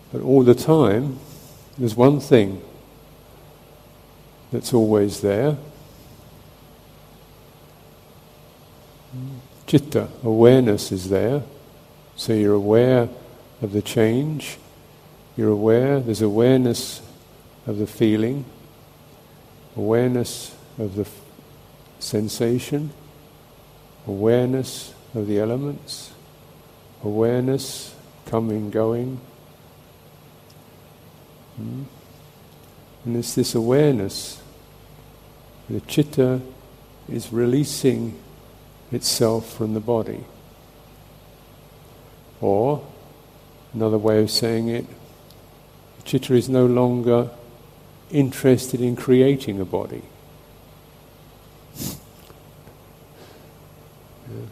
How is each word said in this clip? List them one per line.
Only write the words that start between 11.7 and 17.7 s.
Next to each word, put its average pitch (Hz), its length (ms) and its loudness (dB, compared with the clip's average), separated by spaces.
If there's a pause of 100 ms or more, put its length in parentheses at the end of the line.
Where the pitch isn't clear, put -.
So - 160 -4
you're 104 220 2
aware 120 540 4 (540)
of 104 100 -4
the 104 100 0
change. 131 760 -2 (760)
You're 107 140 0
aware, 117 500 2
there's 110 220 -4
awareness 117 800 2 (680)
of 107 120 -6